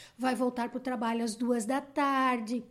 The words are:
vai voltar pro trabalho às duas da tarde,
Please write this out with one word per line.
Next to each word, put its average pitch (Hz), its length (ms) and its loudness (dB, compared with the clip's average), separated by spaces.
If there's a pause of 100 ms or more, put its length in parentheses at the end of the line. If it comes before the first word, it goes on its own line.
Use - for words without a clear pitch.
(180)
vai 254 160 0
voltar 247 360 0
pro 247 100 -6
trabalho 233 440 -2
às 226 120 -2
duas 240 280 2
da 262 160 0
tarde, 254 920 0